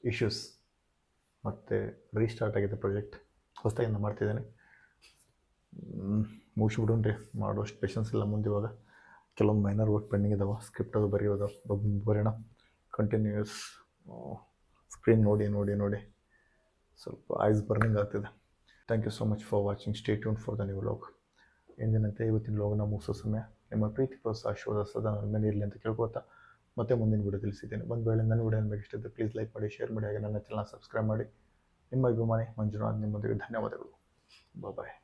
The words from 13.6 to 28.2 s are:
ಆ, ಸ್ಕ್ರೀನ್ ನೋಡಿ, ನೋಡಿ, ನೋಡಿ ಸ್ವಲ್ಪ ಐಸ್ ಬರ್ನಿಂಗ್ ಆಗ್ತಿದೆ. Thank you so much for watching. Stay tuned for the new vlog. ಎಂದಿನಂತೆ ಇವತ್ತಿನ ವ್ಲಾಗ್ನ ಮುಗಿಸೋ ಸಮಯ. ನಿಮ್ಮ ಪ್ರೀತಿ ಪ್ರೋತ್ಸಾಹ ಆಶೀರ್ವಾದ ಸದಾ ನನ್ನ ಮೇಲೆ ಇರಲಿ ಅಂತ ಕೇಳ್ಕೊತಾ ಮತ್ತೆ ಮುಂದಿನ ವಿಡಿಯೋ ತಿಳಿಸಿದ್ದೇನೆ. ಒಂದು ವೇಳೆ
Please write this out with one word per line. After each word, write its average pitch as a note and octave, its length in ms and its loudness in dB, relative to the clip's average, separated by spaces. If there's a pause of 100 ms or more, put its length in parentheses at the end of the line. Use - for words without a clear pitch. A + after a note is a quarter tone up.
ಆ, - 40 -14 (800)
ಸ್ಕ್ರೀನ್ A2+ 320 6
ನೋಡಿ, G#2 180 4 (120)
ನೋಡಿ, G2+ 240 2
ನೋಡಿ G#2 180 0 (1000)
ಸ್ವಲ್ಪ - 360 -6 (120)
ಐಸ್ G#2 200 4
ಬರ್ನಿಂಗ್ G#2+ 320 4
ಆಗ್ತಿದೆ. G#2 280 -4 (580)
Thank A2+ 200 0
you G#2+ 120 -4
so A2 100 0
much G#2 200 -2
for G#2 180 4
watching. G2+ 340 -4
Stay G#2+ 220 0
tuned A2 220 -2
for G#2+ 140 -4
the G2+ 100 0
new G2 120 -4
vlog. - 220 -4 (800)
ಎಂದಿನಂತೆ A2 460 2
ಇವತ್ತಿನ A2 280 0
ವ್ಲಾಗ್ನ G#2 340 0
ಮುಗಿಸೋ G#2+ 200 -4 (100)
ಸಮಯ. G#2+ 180 -2 (320)
ನಿಮ್ಮ G#2+ 140 2 (100)
ಪ್ರೀತಿ C3 260 0
ಪ್ರೋತ್ಸಾಹ A2+ 300 -2
ಆಶೀರ್ವಾದ G#2 300 -2 (100)
ಸದಾ A2 240 0
ನನ್ನ G#2 180 -2
ಮೇಲೆ G#2+ 160 2
ಇರಲಿ G#2 160 0
ಅಂತ G2+ 160 -8
ಕೇಳ್ಕೊತಾ A2 380 -2 (580)
ಮತ್ತೆ A#2 220 2
ಮುಂದಿನ G#2+ 240 4
ವಿಡಿಯೋ G2 200 -2
ತಿಳಿಸಿದ್ದೇನೆ. G#2+ 480 -6
ಒಂದು A2+ 180 0
ವೇಳೆ A2 200 4